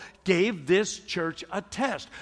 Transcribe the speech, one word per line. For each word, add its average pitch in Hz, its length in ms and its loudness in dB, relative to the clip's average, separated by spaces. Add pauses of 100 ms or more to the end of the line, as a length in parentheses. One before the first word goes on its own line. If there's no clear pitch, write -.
(240)
gave 185 420 2
this 185 340 2
church - 520 -6
a 190 100 -4
test. 214 480 -4 (120)